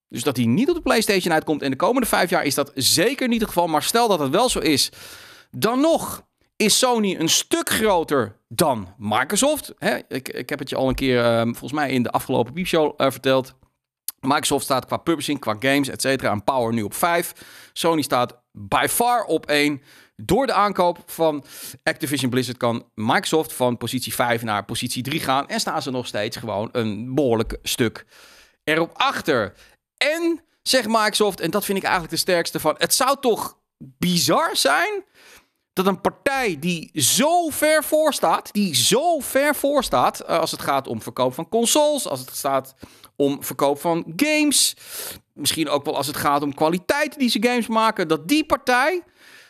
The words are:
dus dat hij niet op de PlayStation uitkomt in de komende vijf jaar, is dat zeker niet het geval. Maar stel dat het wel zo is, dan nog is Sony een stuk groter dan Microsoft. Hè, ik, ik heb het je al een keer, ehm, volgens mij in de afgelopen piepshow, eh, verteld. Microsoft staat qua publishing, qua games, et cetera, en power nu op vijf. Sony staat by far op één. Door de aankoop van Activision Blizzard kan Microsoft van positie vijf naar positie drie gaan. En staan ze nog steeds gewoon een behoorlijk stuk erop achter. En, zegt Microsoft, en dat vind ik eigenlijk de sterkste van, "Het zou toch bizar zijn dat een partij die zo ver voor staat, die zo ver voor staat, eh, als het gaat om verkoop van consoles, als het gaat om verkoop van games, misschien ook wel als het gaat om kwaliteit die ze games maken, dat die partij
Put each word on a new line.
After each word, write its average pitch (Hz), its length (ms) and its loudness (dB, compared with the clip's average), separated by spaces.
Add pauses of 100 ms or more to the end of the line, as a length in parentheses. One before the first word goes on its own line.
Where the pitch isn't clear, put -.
dus 127 140 -8
dat 123 140 0
hij 123 100 2
niet 135 220 2
op 349 60 4
de 339 80 -8
PlayStation 208 500 2
uitkomt 156 300 0
in 139 80 -2
de 131 60 -4
komende 226 300 2
vijf 190 240 0
jaar, 180 140 0
is 143 100 -2
dat 139 200 -2
zeker 196 540 0
niet 233 120 0
het 208 80 -2
geval. 175 180 0
Maar 156 160 0
stel 233 260 2
dat 190 100 2
het 143 120 -2
wel 214 180 2
zo 220 100 -2
is, 147 320 0 (600)
dan 214 300 0
nog 311 440 0 (320)
is 208 220 2
Sony 226 400 2
een 160 100 0
stuk - 400 0
groter 151 680 0 (120)
dan 117 500 0
Microsoft. 131 800 0
Hè, - 200 -2 (100)
ik, 131 200 -8
ik - 200 -10
heb 143 100 -6
het 135 100 -10
je - 80 -4
al 131 120 0
een 127 60 0
keer, 123 300 2
ehm, 117 200 2
volgens 117 280 -6
mij 147 180 -2
in 127 120 2
de 110 80 -2
afgelopen 123 420 0
piepshow, 165 440 0
eh, 135 140 2
verteld. 131 440 -2 (640)
Microsoft 143 440 0
staat 127 220 -2
qua 127 100 -4
publishing, 147 440 -2
qua 107 200 -4
games, 135 280 2
et - 120 -8
cetera, 131 300 0
en 101 140 -2
power 123 280 0
nu 113 100 0
op 101 120 -6
vijf. 175 380 0 (400)
Sony 165 300 0
staat 123 400 -2 (100)
by 120 380 -2
far 240 340 0
op 160 220 -2
één. 147 360 0 (340)
Door 196 300 0
de 220 60 0
aankoop 185 540 2
van 151 380 -2 (380)
Activision 139 480 -2
Blizzard 123 260 -2
kan 120 380 -2
Microsoft 156 580 0
van 123 240 0
positie 120 380 -6
vijf 120 280 0
naar 104 220 -2
positie 123 380 -6
drie 131 180 -4
gaan. 139 280 -2
En 220 120 -4
staan 156 220 -4
ze 139 80 -6
nog 123 160 -4
steeds 107 300 -6
gewoon 110 360 -4
een 113 420 -4
behoorlijk 117 480 0
stuk - 420 -2 (600)
erop 160 300 0
achter. 156 600 0 (420)
En, 330 440 0 (220)
zegt 254 260 2
Microsoft, 214 520 2
en - 100 -2
dat 202 140 -2
vind 196 140 -2
ik 185 60 -6
eigenlijk 160 300 -2
de 151 60 -2
sterkste 170 400 0
van, 151 180 0
"Het - 160 0
zou 262 260 2
toch - 380 -2 (200)
bizar 175 800 0
zijn 349 480 0 (680)
dat 185 140 4
een 190 140 4
partij 254 580 0
die 165 360 -2
zo 311 540 4
ver 302 360 2
voor 311 280 4
staat, - 400 0
die 196 220 0
zo 302 460 4
ver 277 340 2
voor 277 300 0
staat, 143 360 2
eh, - 180 -2
als 156 120 -2
het - 120 -8
gaat 139 240 0
om 113 160 -6
verkoop 127 320 -2
van 165 140 -8
consoles, 285 600 2
als 131 120 -6
het 127 100 -16
gaat 135 440 -2 (420)
om 139 280 0
verkoop 143 360 0
van 165 360 -2
games, 302 600 0 (560)
misschien 151 360 -4
ook 135 160 0
wel 151 120 -4
als 135 100 -2
het 139 100 -6
gaat 143 260 0
om 147 120 -4
kwaliteit 277 640 -2
die 262 100 2
ze 220 140 -2
games 240 240 0
maken, 220 420 0
dat 156 200 -2
die 302 160 2
partij 285 580 0 (480)